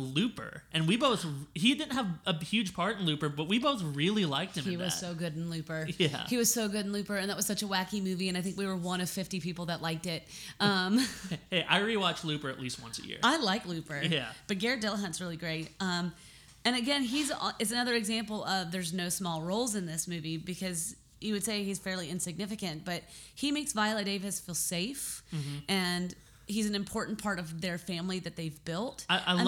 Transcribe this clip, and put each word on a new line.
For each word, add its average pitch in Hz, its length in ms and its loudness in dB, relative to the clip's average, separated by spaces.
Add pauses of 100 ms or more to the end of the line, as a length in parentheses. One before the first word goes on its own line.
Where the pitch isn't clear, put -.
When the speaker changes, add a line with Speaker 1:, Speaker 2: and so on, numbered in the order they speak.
(140)
Speaker 1:
Looper, 143 480 0 (100)
and 160 160 2
we 208 100 8
both, 233 280 4 (300)
he 220 180 6
didn't 294 200 0
have 254 120 0 (220)
a 175 160 0
huge 202 320 0
part 196 240 0
in 190 60 0
Looper, 151 240 2
but 147 180 -2
we 208 100 4
both 262 240 2
really 170 440 2
liked 156 320 0
him 139 80 -2
Speaker 2:
He 180 80 0
Speaker 1:
in 175 80 -2
Speaker 2:
was 180 180 -2
Speaker 1:
that. 180 80 -6
Speaker 2:
so 175 80 -4
good 160 200 -2
in 165 140 -4
Looper. 160 380 -4 (100)
Speaker 1:
Yeah. 143 300 2
Speaker 2:
He 247 100 2
was 233 160 6
so 226 140 2
good 202 180 0
in 202 60 -2
Looper, 202 260 -2
and 190 120 0
that 202 80 -2
was - 100 0
such 208 160 0
a 208 40 -4
wacky 196 360 0
movie, 185 260 0
and 180 80 0
I 180 40 0
think 175 160 -2
we 196 100 0
were 190 80 0
one 180 260 0
of 180 80 0
fifty 190 300 -4
people 170 280 -4
that 170 140 -4
liked 165 240 -4
it. 165 180 -4 (360)
Um, 202 400 6 (280)
<laughs> - 220 -6
Speaker 1:
Hey, 175 180 2
I 175 120 6
rewatch 202 440 2
Looper 151 260 0
at 127 100 -6
least 123 240 -6
once 113 160 -8
a - 80 -10
year. - 160 -8
Speaker 2:
I 277 140 6
like 220 280 0
Looper. 156 380 -6
Speaker 1:
Yeah. 151 240 2 (200)
Speaker 2:
But 202 120 -2
Garrett 240 220 0
Dillahunt's 202 400 -2
really 175 160 -4
great. 160 320 -4 (100)
Um, 175 320 0 (540)
and 247 100 4
again, 269 280 2
he's 269 280 2
a-, - 260 -2
is 220 140 0
another 240 240 2
example 220 480 0
of 180 280 0
there's 180 220 -2
no 180 160 0
small 170 320 0
roles 208 340 0
in 190 120 0
this 160 200 -2
movie 165 300 -2
because 170 580 -4 (240)
you 214 140 -2
would 202 100 0
say 208 200 0
he's 196 160 -2
fairly 185 320 -4
insignificant, 180 720 -4
but 170 160 -4 (320)
he 285 180 0
makes 294 220 0
Viola 214 300 2
Davis 196 360 -2
feel - 140 -8
safe, 185 680 -2 (100)
Speaker 1:
Mm-hmm. 143 240 -2 (100)
Speaker 2:
and 180 460 0 (320)
he's 208 220 0
an 208 80 0
important 202 480 -2
part 196 160 0
of 165 200 -6
their 175 200 -2
family 185 400 -2
that 170 160 -8
they've 160 300 -6
built. 190 440 -4
Speaker 1:
I, 185 80 6
I - 80 2
Speaker 2:
I 180 80 6
Speaker 1:
love 185 140 6